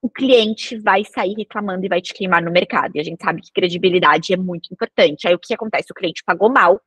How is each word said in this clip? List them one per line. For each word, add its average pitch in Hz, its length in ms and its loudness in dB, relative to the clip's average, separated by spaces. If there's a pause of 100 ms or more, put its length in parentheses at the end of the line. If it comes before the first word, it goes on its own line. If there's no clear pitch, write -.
O 247 80 -2
cliente 233 680 2
vai 208 260 2
sair 202 300 -6
reclamando 202 500 -6
e 196 40 -6
vai 180 120 0
te - 140 -14
queimar 180 260 0
no 170 120 -4
mercado. 185 420 0
E 147 60 -4
a - 20 -4
gente 165 180 -10
sabe 160 200 -4
que - 100 -20
credibilidade 175 840 2
é 185 40 0
muito 180 360 -8
importante. 185 540 0
Aí 175 80 4
o 175 40 -2
que - 140 -10
acontece? 214 380 -6
O - 40 -14
cliente - 300 -8
pagou 185 240 2
mal. 208 380 4